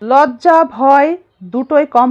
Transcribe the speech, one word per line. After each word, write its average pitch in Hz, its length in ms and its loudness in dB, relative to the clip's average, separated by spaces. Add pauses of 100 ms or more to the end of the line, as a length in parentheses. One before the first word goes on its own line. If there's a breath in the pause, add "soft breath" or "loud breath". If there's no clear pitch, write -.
লজ্জা, 262 640 0
ভয় 277 440 0 (340)
দুটোই 262 440 -4
কম 254 240 0